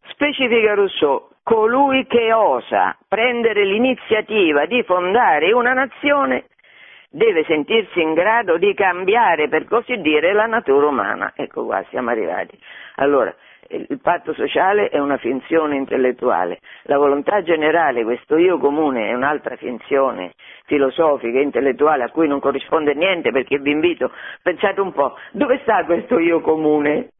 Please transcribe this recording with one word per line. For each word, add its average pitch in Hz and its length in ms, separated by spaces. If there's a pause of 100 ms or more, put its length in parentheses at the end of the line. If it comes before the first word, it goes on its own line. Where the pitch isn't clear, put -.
Specifica 233 640
Rousseau, 175 540 (140)
colui 254 640
che 226 260
osa 123 640 (120)
prendere 226 560
l'iniziativa 208 1000
di 233 160
fondare 180 720
una 247 200
nazione 269 720 (680)
deve 165 340
sentirsi 175 560
in 160 140
grado 190 420
di 196 160
cambiare, 185 760
per 156 160
così 226 360
dire, 151 320
la 214 140
natura 147 400
umana. 104 480
Ecco 135 300
qua, 104 240
siamo 120 220
arrivati. 90 460 (400)
Allora, 135 380 (360)
il, - 180
il - 120
patto 170 320
sociale 190 580
è 151 80
una 143 180
finzione 147 580
intellettuale, 123 840 (260)
la 143 140
volontà 147 440
generale, 156 640
questo 123 320
io 175 220
comune, 139 500
è 117 60
un'altra 135 420
finzione 120 800 (320)
filosofica 135 720
e 139 40
intellettuale 135 640
a 117 60
cui 160 180
non 139 100
corrisponde 139 560
niente, 165 380
perché 135 260
vi 139 140
invito, 156 400 (300)
pensate 190 380
un 190 120
po', 139 240 (160)
dove 262 300
sta 190 220
questo 165 340
io 165 220
comune? 151 680 (100)